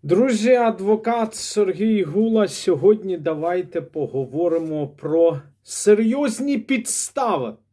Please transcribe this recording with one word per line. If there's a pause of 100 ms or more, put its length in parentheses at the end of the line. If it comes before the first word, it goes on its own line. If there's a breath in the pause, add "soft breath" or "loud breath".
Друзі,
адвокат
Сергій
Гула.
Сьогодні
давайте
поговоримо
про (220)
серйозні
підстави (180)